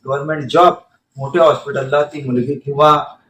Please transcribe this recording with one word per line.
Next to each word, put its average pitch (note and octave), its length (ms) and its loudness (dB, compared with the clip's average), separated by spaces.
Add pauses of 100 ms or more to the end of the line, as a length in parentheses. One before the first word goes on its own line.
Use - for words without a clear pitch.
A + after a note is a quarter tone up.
गव्हर्नमेंट C#3+ 460 -4
जॉब, F3 220 4 (440)
मोठ्या C3+ 260 0
हॉस्पिटलला C#3+ 600 0
ती C#3+ 260 -8
मुलगी B2 260 -2
किंवा D3 480 2 (260)